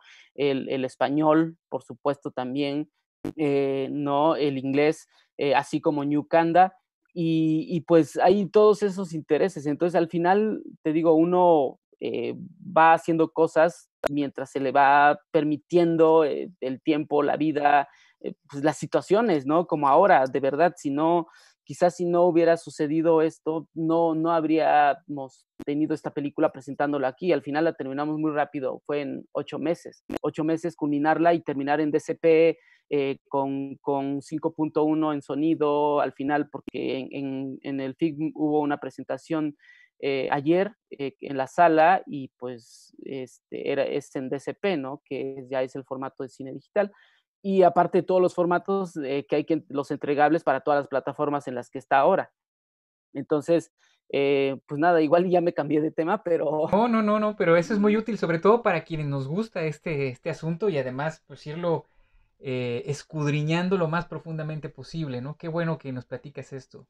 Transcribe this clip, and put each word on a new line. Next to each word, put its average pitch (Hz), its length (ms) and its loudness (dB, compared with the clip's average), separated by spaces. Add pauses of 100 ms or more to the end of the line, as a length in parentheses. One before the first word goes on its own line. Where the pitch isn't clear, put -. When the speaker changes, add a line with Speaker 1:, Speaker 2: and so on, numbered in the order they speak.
(360)
Speaker 1:
el, 135 340 -2
el 131 140 -4
español, 151 760 0 (120)
por 131 120 -8
supuesto, 139 500 -6
también, 143 600 -4 (440)
eh, 139 560 0
¿no? 143 440 2
El 139 220 -2
inglés, 139 500 0 (300)
eh, 139 160 0
así 143 280 0
como 147 220 0
New 147 240 -2
Kanda, 170 480 4 (380)
y, 160 560 0
y, 170 120 -2
pues, 160 360 2
hay 190 300 4
todos 214 360 4
esos 185 300 -4
intereses. 151 520 -2
Entonces, 156 300 0
al 170 120 2
final, 190 540 0 (220)
te 156 100 0
digo, 165 200 4
uno, 170 680 4 (200)
eh, 120 380 -6
va 160 560 2
haciendo 165 380 0
cosas 165 580 0 (200)
mientras 143 420 -6
se 143 80 -6
le 131 120 -2
va 143 480 4 (120)
permitiendo, 160 920 4
eh, 135 260 -2 (120)
el 131 200 -6
tiempo, 147 420 0
la 139 140 0
vida, 143 520 2 (320)
eh, - 120 -8 (160)
pues, 143 140 -10
las 151 140 0
situaciones, 165 680 0
¿no? 165 220 0
Como 147 200 0
ahora, 156 380 6
de 131 140 -2
verdad, 143 380 2
si 147 120 -6
no, 160 380 0 (360)
quizás 175 320 -2
si 180 100 -4
no 175 180 2
hubiera 165 340 4
sucedido 160 640 0
esto, 160 520 -4
no, 165 420 0
no 160 160 -2
habríamos 147 1120 0 (180)
tenido 147 300 -2
esta 151 180 -8
película 151 400 -2
presentándola 139 580 -4
aquí. 175 220 -4
Al 143 120 0
final 147 220 -2
la 160 80 0
terminamos 147 440 -6
muy 156 140 -2
rápido, 143 540 -4
fue 147 160 -4
en 135 300 -10
ocho 143 280 -8
meses. - 440 -6 (180)
Ocho 151 220 -2
meses 160 320 -2
culminarla 156 580 2
y 165 80 0
terminar 139 380 -2
en 151 120 0
D 156 80 2
C - 160 -8
P, 165 420 4 (320)
eh, 139 300 -2 (100)
con, 139 480 -4
con 139 440 -4
cinco 160 320 -6
punto 156 300 -2
uno 156 300 0
en 143 80 -6
sonido, 147 800 0
al 131 120 -2
final, 147 360 -2
porque 131 480 -8
en, 127 140 -8
en, 135 500 -8
en 139 180 -8
el 135 160 -8
fig 160 220 -2 (160)
hubo 151 260 0
una 143 200 -2
presentación, 143 760 -8 (440)
eh, 139 320 -4
ayer, 170 420 0 (160)
eh, 139 320 -10
en 139 160 -8
la 131 100 -2
sala 165 600 4
y, 135 220 -10 (100)
pues, 123 540 -16 (120)
este, - 640 -10
era, 139 120 -2
es 143 320 -6
en 131 140 -8
D 139 100 -6
C 139 160 -10
P, 196 220 -4
¿no? 135 280 -10
Que 135 420 -10
ya 131 140 -4
es 131 140 -6
el 135 100 -12
formato 131 380 -10
de 131 60 -12
cine 135 220 -14
digital. 202 400 -2 (520)
Y 190 200 4
aparte 175 400 4
todos 185 180 2
los 175 140 0
formatos, 175 600 -2
eh, 139 300 -4
que - 100 -2
hay 151 80 -2
que, 160 220 -2
los 139 220 -6
entregables 147 540 0
para 135 180 0
todas 143 200 0
las 139 60 -6
plataformas 143 600 -4
en 127 80 -8
las 120 160 -10
que 135 80 -10
está 135 180 0
ahora. 147 340 2 (840)
Entonces, 151 580 -2 (380)
eh, 139 480 0 (100)
pues 143 120 -8
nada, 170 220 4
igual 170 260 4
ya 180 140 2
me 170 120 0
cambié 151 280 0
de 156 80 -2
tema, 170 320 -4
pero 156 500 -2
Speaker 2:
No, 214 160 2
no, 226 140 0
no, 208 180 0
no, 208 160 -2
pero 170 220 4
eso 175 160 0
es 208 60 0
muy 208 180 4
útil, 220 220 -4
sobre 165 180 -2
todo 214 240 4
para 185 220 0
quienes 151 240 -6
nos 139 200 -4
gusta 185 360 -6
este, 147 460 -4
este 127 200 -10
asunto 165 400 -4
y 156 80 -2
además, 135 480 -6
pues, 139 220 -20
irlo, 160 400 -4 (500)
eh, 127 480 -6
escudriñando 151 880 -2
lo 175 120 0
más 170 180 -4
profundamente 156 640 -10
posible, 135 520 -8
¿no? 143 160 -10
Qué 170 100 -12
bueno 165 320 -4
que 135 120 -12
nos 127 140 -10
platicas 135 480 -14
esto, 120 360 -18